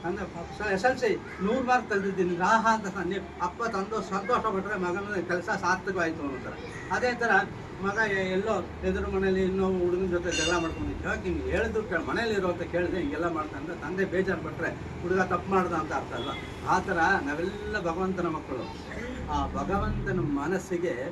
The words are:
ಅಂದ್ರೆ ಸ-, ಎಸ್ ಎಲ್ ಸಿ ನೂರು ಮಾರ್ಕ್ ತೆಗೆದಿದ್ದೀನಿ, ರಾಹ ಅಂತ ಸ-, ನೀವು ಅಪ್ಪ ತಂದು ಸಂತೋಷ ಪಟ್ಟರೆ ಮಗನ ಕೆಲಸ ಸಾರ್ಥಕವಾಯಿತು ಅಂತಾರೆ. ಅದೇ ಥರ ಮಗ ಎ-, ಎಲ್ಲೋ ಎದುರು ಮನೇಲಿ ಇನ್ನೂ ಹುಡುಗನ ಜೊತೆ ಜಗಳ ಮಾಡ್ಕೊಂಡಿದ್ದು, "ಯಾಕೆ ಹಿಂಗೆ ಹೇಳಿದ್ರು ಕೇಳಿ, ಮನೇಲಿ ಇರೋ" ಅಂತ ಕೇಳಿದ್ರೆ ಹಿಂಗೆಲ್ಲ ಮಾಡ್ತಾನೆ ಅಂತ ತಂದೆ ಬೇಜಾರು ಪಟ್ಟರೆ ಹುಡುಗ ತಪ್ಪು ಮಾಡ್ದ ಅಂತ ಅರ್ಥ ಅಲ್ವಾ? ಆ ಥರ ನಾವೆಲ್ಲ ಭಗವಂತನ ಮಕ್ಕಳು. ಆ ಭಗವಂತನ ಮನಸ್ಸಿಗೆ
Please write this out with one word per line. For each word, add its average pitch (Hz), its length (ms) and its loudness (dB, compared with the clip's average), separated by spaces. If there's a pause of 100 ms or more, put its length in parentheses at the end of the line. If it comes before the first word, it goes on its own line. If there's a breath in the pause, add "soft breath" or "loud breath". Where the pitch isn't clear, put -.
ಅಂದ್ರೆ 185 220 -2 (320)
ಸ-, 208 140 -2
ಎಸ್ 190 140 2
ಎಲ್ 254 120 6
ಸಿ 214 180 2 (260)
ನೂರು 240 220 2
ಮಾರ್ಕ್ 247 260 4
ತೆಗೆದಿದ್ದೀನಿ, 190 460 2
ರಾಹ 185 380 4
ಅಂತ 214 120 0
ಸ-, 185 200 -4
ನೀವು 185 360 -4
ಅಪ್ಪ 185 220 -2
ತಂದು 202 380 -2
ಸಂತೋಷ 190 380 0
ಪಟ್ಟರೆ 196 400 0
ಮಗನ 190 480 -2
ಕೆಲಸ 175 220 -2
ಸಾರ್ಥಕವಾಯಿತು 175 760 0
ಅಂತಾರೆ. - 680 -8
ಅದೇ 240 220 2
ಥರ 233 180 2 (520)
ಮಗ 202 140 0
ಎ-, 196 340 2
ಎಲ್ಲೋ 202 240 2 (280)
ಎದುರು 196 280 0
ಮನೇಲಿ 190 320 4
ಇನ್ನೂ 185 240 2 (120)
ಹುಡುಗನ 180 260 2
ಜೊತೆ 175 260 0
ಜಗಳ 165 260 2
ಮಾಡ್ಕೊಂಡಿದ್ದು, 160 500 -2
"ಯಾಕೆ 202 140 -2
ಹಿಂಗೆ 160 300 -2
ಹೇಳಿದ್ರು 214 320 2
ಕೇಳಿ, 170 220 -2
ಮನೇಲಿ 220 280 0
ಇರೋ" 190 140 2
ಅಂತ 175 140 0
ಕೇಳಿದ್ರೆ 175 380 0
ಹಿಂಗೆಲ್ಲ 156 320 0
ಮಾಡ್ತಾನೆ 151 340 -4
ಅಂತ 170 180 -8
ತಂದೆ 185 220 0
ಬೇಜಾರು 185 380 0
ಪಟ್ಟರೆ - 580 -6
ಹುಡುಗ 185 200 2
ತಪ್ಪು 180 300 0
ಮಾಡ್ದ 180 220 4
ಅಂತ 156 200 -2
ಅರ್ಥ - 200 -4
ಅಲ್ವಾ? 135 200 -4 (340)
ಆ 170 120 6
ಥರ 185 200 0 (260)
ನಾವೆಲ್ಲ 196 540 -2
ಭಗವಂತನ 175 480 0
ಮಕ್ಕಳು. 151 380 -4 (680)
ಆ 147 160 0
ಭಗವಂತನ 196 720 0
ಮನಸ್ಸಿಗೆ 170 720 0 (180)